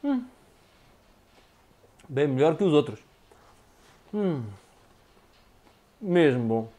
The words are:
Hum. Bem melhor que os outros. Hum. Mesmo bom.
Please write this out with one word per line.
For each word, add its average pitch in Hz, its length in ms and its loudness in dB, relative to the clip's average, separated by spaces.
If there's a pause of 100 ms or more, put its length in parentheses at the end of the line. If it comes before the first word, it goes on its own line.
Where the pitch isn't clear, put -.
Hum. 269 220 -2 (1800)
Bem 143 180 -2
melhor 143 300 2
que 202 80 -2
os 175 80 2
outros. 117 260 2 (1120)
Hum. 185 300 -2 (1600)
Mesmo 165 480 2
bom. 113 300 -2